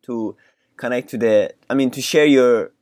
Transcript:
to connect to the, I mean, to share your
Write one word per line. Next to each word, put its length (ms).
to 280
connect 340
to 80
the, 360
I 40
mean, 180
to 100
share 240
your 560